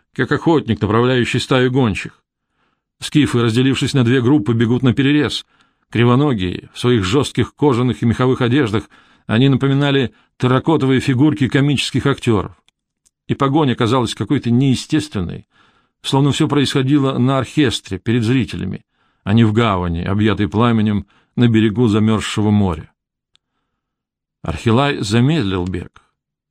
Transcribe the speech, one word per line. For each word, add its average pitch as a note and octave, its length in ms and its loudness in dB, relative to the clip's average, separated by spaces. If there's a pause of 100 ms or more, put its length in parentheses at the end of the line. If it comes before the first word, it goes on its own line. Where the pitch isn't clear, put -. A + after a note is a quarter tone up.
(120)
как B2+ 200 -4
охотник, B2+ 480 0
направляющий A#2+ 580 0
стаю B2+ 320 0
гончих. B2 540 -2 (760)
Скифы, B2+ 420 0
разделившись B2 540 0
на C#3 80 2
две B2 180 2
группы, B2 340 2
бегут A#2 280 0
наперерез. C3 640 0 (440)
Кривоногие, A#2+ 840 0
в - 40 -16
своих B2 260 2
жестких A#2 500 -2
кожаных B2+ 480 0
и A#2+ 40 0
меховых B2+ 360 0
одеждах, A#2 480 0 (360)
они A#2+ 220 2
напоминали C#3 640 0 (240)
терракотовые C3 640 2
фигурки C#3 480 0
комических C3+ 580 -2
актеров. A2+ 540 -2 (680)
И - 60 -2
погоня C3+ 420 0
казалась A#2+ 380 0
какой-то B2 360 -4
неестественной, A#2+ 960 -2 (560)
словно C#3 300 0
все D#3 160 0
происходило C3+ 680 0
на C3 200 0
оркестре A#2 600 -4
перед A2+ 260 -2
зрителями, G2 600 -4 (380)
а F#2+ 100 -2
не A#2 120 6
в G#2+ 80 2
гавани, F#2 500 0
объятой G2+ 460 0
пламенем, G#2+ 580 0 (300)
на B2 100 4
берегу A2 400 2
замерзшего G#2+ 640 0
моря. F#2+ 420 0 (1500)
Архилай C3 560 -2
замедлил A2 640 0
бег. F2+ 380 -10 (480)